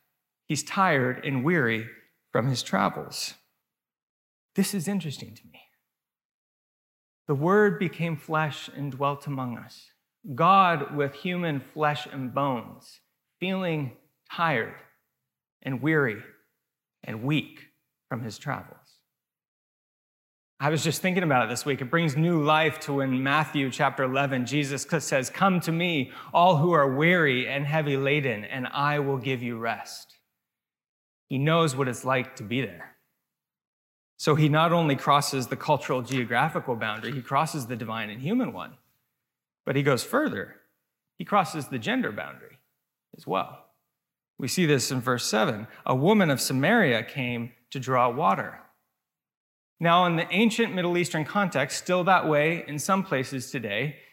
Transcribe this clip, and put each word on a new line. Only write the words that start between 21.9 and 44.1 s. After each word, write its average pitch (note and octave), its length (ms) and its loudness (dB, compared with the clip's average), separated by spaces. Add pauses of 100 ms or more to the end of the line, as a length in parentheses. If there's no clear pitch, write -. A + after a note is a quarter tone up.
brings E3 260 0
new D#3+ 260 2
life D#3 380 2
to C#3+ 140 -6
when C3 280 0
Matthew C#3+ 480 0
chapter C3+ 320 0
eleven, C3 420 0
Jesus C#3 380 -2
c-, - 160 -2
says, C3 320 -2
"Come F#3 300 2
to E3 100 -4
me, E3 400 -2 (240)
all F3 220 6
who E3+ 160 4
are C#3 240 6
weary D3 500 4
and C#3 180 -2
heavy D3 320 0
laden, C3+ 480 0
and B2+ 220 -6
I D3 320 0
will C#3 200 0
give B2+ 220 -2
you A#2+ 160 -4
rest." - 600 -8 (1120)
He C3+ 100 -2
knows D#3 380 2
what C3+ 100 0
it's A#2+ 180 -4
like C3 320 0
to - 60 -12
be A#2 180 -4
there. F#2+ 360 -10 (1200)
So D3+ 180 2
he D3+ 140 6
not D#3+ 240 4
only D#3+ 240 4
crosses C#3+ 500 2
the B2+ 100 -6
cultural C3+ 460 0
geographical B2+ 720 -2
boundary, A2 380 -6
he C3+ 100 -8
crosses C#3+ 460 -2
the B2 80 -6
divine A2 340 -6
and G#2+ 100 -12
human F#3+ 320 -2
one, F2+ 260 -12 (840)
but C3 120 -2
he C#3+ 80 2
goes C3+ 180 2
further. A3+ 540 -2 (600)
He F3 60 -10
crosses E3+ 440 -2
the C3 100 -6
gender G#3 320 -2
boundary C#2+ 480 -12 (580)
as - 120 -16
well. - 380 -6 (720)